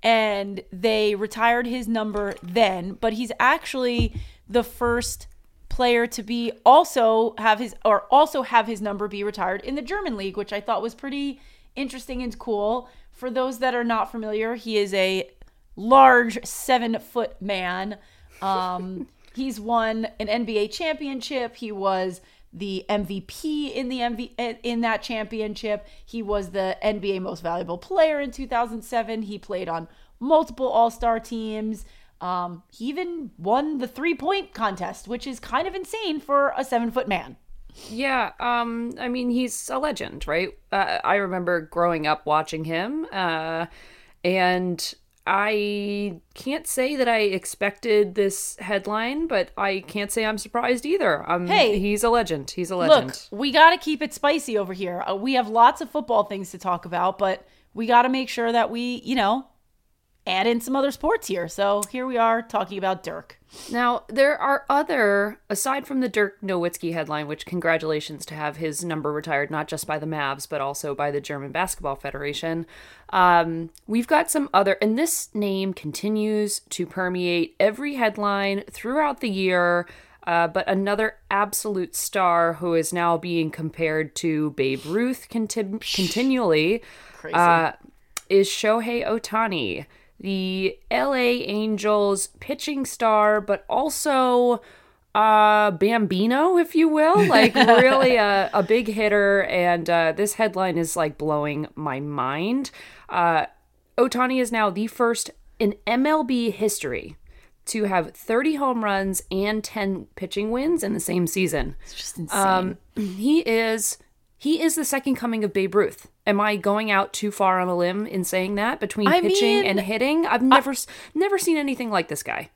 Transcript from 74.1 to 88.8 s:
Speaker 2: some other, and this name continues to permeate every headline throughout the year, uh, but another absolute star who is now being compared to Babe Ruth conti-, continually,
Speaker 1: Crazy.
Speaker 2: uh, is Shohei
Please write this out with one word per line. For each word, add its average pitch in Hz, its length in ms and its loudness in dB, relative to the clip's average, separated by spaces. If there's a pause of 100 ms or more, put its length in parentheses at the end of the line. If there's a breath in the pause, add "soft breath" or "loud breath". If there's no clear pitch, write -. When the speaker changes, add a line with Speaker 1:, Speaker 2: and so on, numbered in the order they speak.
Speaker 2:
some 285 240 0
other, 196 200 4 (100)
and 220 160 2
this - 340 -2
name 190 400 -2
continues 208 840 -2 (120)
to 175 160 -4
permeate 180 760 -2
every 254 340 0
headline 202 760 0
throughout 277 520 -2
the 233 100 -2
year, 175 560 2 (400 loud breath)
uh, 170 220 2
but 185 200 -2
another 202 500 0 (120)
absolute 202 640 -2
star 170 600 2
who 170 200 -2
is 160 180 2
now 170 240 2
being 165 360 -2
compared 156 640 -4
to 151 340 0
Babe 135 360 -2
Ruth 240 440 -2
conti-, 214 480 -4 (160)
continually, 202 880 2 (340 loud breath)
Speaker 1:
Crazy. - 200 -12
Speaker 2:
uh, 170 360 4 (560)
is 196 200 6
Shohei 226 580 0